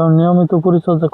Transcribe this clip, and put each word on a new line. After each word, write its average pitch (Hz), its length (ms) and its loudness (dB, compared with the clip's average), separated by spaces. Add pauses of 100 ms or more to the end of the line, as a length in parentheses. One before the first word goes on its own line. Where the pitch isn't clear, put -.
(160)
নিয়মিত 175 360 0 (100)
পরিচর্যা 170 520 -2